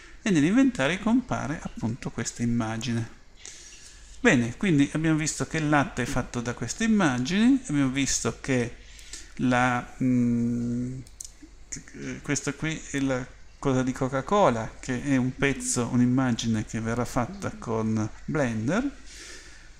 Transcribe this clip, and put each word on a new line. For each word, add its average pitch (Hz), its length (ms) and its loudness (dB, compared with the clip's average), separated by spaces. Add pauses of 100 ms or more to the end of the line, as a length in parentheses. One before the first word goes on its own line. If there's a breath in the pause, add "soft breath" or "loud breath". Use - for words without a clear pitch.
(220 loud breath)
e 226 80 0
nell'inventario 190 720 4
compare 156 640 0
appunto - 480 -6
questa - 320 -6
immagine. 113 720 -2 (1040 loud breath)
Bene, 120 360 4
quindi 147 380 4
abbiamo 160 220 2
visto 151 300 -2
che 160 120 -4
il 151 100 0
latte 139 340 2
è 117 40 -2
fatto 123 340 -2
da 117 120 -2
queste - 300 -6
immagini, 202 880 4
abbiamo 143 220 2
visto 127 500 0
che 123 340 0 (640 loud breath)
la, 123 680 2
mm, 120 1000 0 (1200)
questa 143 300 -2
qui 156 280 -6 (100)
è 139 80 -4
la 135 260 0 (360)
cosa 131 240 2
di 127 80 0
Coca-Cola, 131 880 2
che 123 240 -4
è 139 120 2
un 127 200 2
pezzo, 131 560 0
un'immagine 123 720 2
che 113 160 -6
verrà 117 240 -2
fatta 117 460 -4
con 110 580 -2 (160)
Blender, 143 680 0 (880 loud breath)